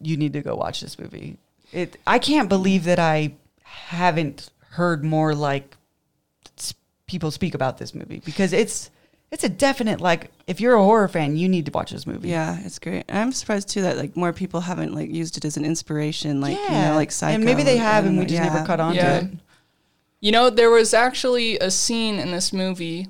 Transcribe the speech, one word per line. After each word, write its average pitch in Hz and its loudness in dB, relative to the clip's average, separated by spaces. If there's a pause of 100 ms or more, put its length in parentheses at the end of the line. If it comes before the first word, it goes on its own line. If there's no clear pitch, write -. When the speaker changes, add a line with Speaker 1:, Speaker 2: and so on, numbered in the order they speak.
Speaker 1:
you 156 -4
need 147 -2
to 147 -6
go 135 -6
watch - -6
this - -14
movie. - -14 (340)
It, 170 -8 (100)
I 214 4
can't 254 2
believe 190 2
that 175 4
I 156 2 (300)
haven't 170 -2 (220)
heard 170 0
more, 156 2
like, 139 -4 (800)
s-, - -10 (320)
people 165 -6
speak 156 -4
about 131 -4
this - -14
movie, - -14
because 190 -2
it's, 226 -2 (420)
it's 311 -6
a 226 0
definite, 247 0
like, 175 0 (160)
if 180 -6
you're 240 4
a 214 8
horror 208 6
fan, 151 0
you 175 2
need 180 2
to - -8
watch - -6
this - -12
movie. - -8
Speaker 2:
Yeah, 165 -4
it's 170 -14
great. 175 -8
And 196 -4
I'm 233 0
surprised, 202 -4
too, 196 -2
that, 147 0
like, 139 -6
more 175 0
people 175 -6
haven't, 165 -6
like, 151 -6
used 165 -6
it - -8
as 151 -4
an 143 -4
inspiration, 151 -4
like, 139 -2
you 403 -6
Speaker 1:
Yeah. - 2
Speaker 2:
know, 151 2
like, 156 2
Psycho. - 0
Speaker 1:
And 220 2
maybe 254 4
they 262 4
have, 214 4
and 190 2
we 185 2
Speaker 2:
uh, - -4
Speaker 1:
just 165 0
never 160 0
Speaker 2:
yeah. 156 -2
Speaker 1:
caught 170 0
on 165 0
Speaker 3:
Yeah. 151 4
Speaker 1:
to 175 -2
it. 190 -8 (880)
Speaker 3:
You 208 2
know, 240 6
there 233 6
was 226 6
actually 240 2
a 190 0
scene 220 0
in 156 -4
this 175 -2
movie 185 -4